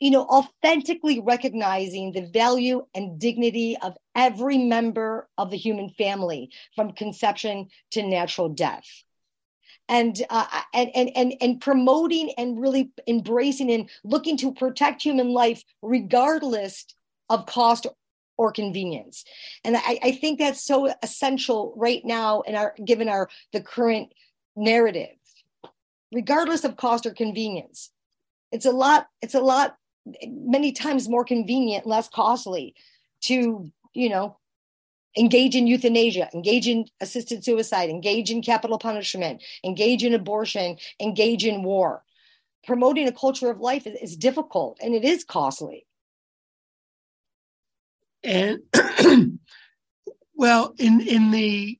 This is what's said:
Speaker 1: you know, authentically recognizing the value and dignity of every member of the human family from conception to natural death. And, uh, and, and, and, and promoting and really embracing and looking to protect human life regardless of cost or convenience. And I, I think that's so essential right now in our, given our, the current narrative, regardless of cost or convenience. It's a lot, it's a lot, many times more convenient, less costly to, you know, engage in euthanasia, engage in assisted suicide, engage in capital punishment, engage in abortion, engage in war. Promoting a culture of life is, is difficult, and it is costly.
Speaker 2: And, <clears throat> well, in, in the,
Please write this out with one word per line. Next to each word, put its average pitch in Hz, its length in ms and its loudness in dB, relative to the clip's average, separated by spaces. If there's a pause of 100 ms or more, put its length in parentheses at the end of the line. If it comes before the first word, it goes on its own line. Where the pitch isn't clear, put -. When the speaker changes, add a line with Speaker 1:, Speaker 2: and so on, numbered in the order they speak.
Speaker 1:
you 277 100 4
know, 269 140 6
authentically 302 960 2
recognizing 196 920 -2
the 180 140 -6
value 247 580 0 (100)
and 185 240 -10
dignity 233 640 -2
of 180 160 -10 (180)
every 254 440 0
member 226 680 -2 (100)
of 196 120 -4
the 196 60 -8
human 202 320 -6
family 190 640 -4 (240)
from 214 180 -4
conception 202 760 -6 (240)
to 220 100 -4
natural 175 460 -2
death. 151 360 -4 (1040)
And, 233 400 0
uh, 226 180 -2 (280)
and, 247 200 0
and, 247 200 0
and, 254 260 0
and 247 200 0
promoting 302 760 2
and 240 240 -6
really 269 300 0 (160)
embracing 240 640 0
and 226 180 0 (140)
looking 302 360 -2
to 262 140 -2
protect 262 500 -2
human 262 260 0
life 240 340 2 (180)
regardless 240 1040 0 (460)
of 226 160 0
cost 233 400 2 (500)
or 226 140 2
convenience. 190 760 -8 (380)
And 233 140 0
I, 233 260 -2
I 254 100 2
think 311 260 -4
that's 285 260 -2
so 269 280 2 (100)
essential 254 720 -4
right 233 280 -2
now 226 380 0
in 214 140 -6
our, 208 180 -2 (100)
given 220 240 2
our, 196 200 -2 (240)
the 202 100 -6
current 233 500 -2 (440)
narrative, 214 600 2 (960)
regardless 294 520 0
of - 120 -4
cost 233 300 0
or 214 80 -8
convenience. 214 760 -6 (600)
It's 233 160 -4
a 254 60 4
lot, 285 340 4 (160)
it's 233 120 -6
a 262 60 2
lot, 269 360 2 (500)
many 254 460 0
times 254 360 -2
more 240 160 2
convenient, 233 640 -2
less 226 220 0
costly 196 640 -2 (480)
to, 226 480 0 (220)
you 240 160 -2
know, 202 300 -4 (800)
engage 240 400 4
in 240 100 4
euthanasia, 233 680 2
engage 208 320 0
in 226 180 0 (160)
assisted 226 440 -8
suicide, 220 440 0
engage 202 420 -2
in 226 120 -4
capital 220 360 -2
punishment, 190 640 -6 (220)
engage 214 400 0
in 240 80 2
abortion, 202 640 -4 (240)
engage 214 460 0
in 202 160 -2
war. 185 400 -2 (640)
Promoting 262 400 2
a 247 60 0
culture 262 380 -2
of 202 100 -6
life 254 260 -4
is, 208 160 -12
is 165 140 -12
difficult, 220 640 -2
and 233 120 -2
it 220 100 0
is 330 200 2
costly. 151 640 -6 (2250)
Speaker 2:
And, 202 380 0 (140)
<clears throat> - 640 6 (960)
well, 240 440 4
in, 233 220 6
in 220 300 4
the, 214 500 0